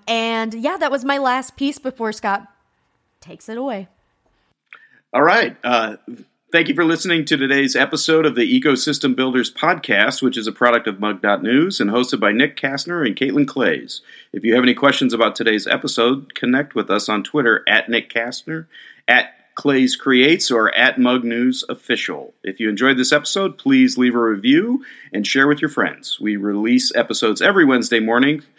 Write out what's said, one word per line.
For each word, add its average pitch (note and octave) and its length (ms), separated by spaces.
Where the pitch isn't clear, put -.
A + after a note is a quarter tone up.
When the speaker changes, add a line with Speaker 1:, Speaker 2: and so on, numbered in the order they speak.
Speaker 1:
and, A3+ 460
yeah, C4+ 240
that D#4 120
was C4 140
my C#4 140
last C4 400
piece C#4 200
before A#3 360
Scott G3+ 340
takes - 300
it A3 80
away. A#3 320
Speaker 2:
All C3+ 120
right. F#3+ 420
Uh, A2+ 320
thank E3 140
you C#3+ 40
for E3+ 120
listening D#3+ 400
to D#3 100
today's C3+ 400
episode D#3 500
of C3+ 100
the A#2+ 260
Ecosystem C#3 520
Builders B2+ 400
Podcast, C3 680
which B2+ 160
is A2 100
a A2 60
product A#2 340
of G2 140
Mug G#2 200
dot G2+ 220
news C#3+ 380
and G#2 80
hosted B2 320
by G#2 100
Nick C3 240
Kastner C#3+ 500
and G#2+ 80
Caitlin C3+ 320
Clays. F2 540
If - 140
you A#2 100
have B2+ 80
any B2 100
questions C3+ 400
about A2 220
today's A2 320
episode, C3 680
connect C3 400
with A2 160
us G#2 200
on G#2 160
Twitter A#2+ 420
at A2 220
Nick A#2 200
Kastner, B2+ 580
at - 500
Clays C3 420
Creates, C3 520
or A2+ 240
at B2 240
Mug B2 280
News A#2+ 420
Official. - 760
If F#2+ 200
you A2 80
enjoyed B2 280
this B2+ 140
episode, F3 460
please C3 400
leave B2 180
a A#2+ 80
review C#3 600
and G#2 160
share C3+ 220
with D3 100
your D#3 100
friends. - 520
We G#2 160
release G#2+ 580
episodes A2+ 460
every F#3+ 240
Wednesday A#2+ 340
morning, B2 440